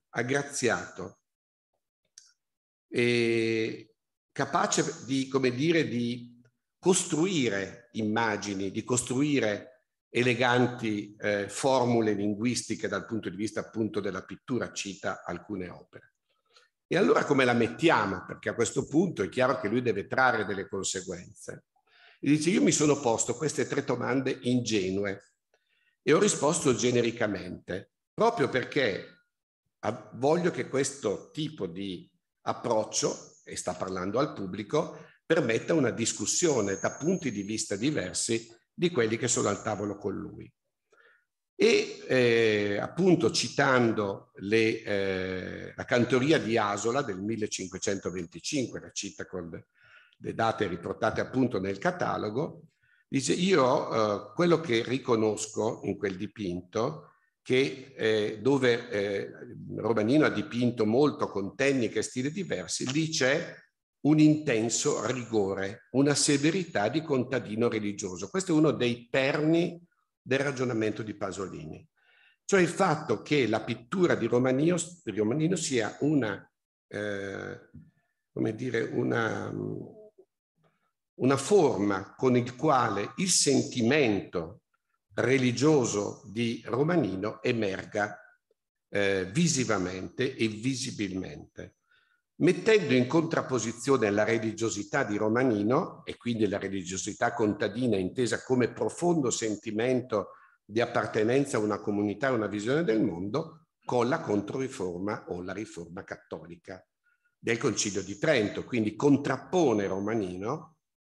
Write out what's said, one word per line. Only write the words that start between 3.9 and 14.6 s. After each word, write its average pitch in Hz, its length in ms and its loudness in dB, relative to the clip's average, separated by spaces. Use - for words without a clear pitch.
capace - 760 0
di, 131 220 -2
come 131 240 2
dire, 147 360 2
di 120 540 -6
costruire 147 1120 0
immagini, 104 800 -2
di 107 120 -6
costruire 123 1000 0
eleganti, 123 1080 2
eh, 101 320 -2
formule 120 640 2
linguistiche 104 760 -2
dal 95 180 -4
punto 110 240 -6
di 87 60 -8
vista 107 260 -6
appunto 107 380 -4
della 95 240 -4
pittura, 98 500 -6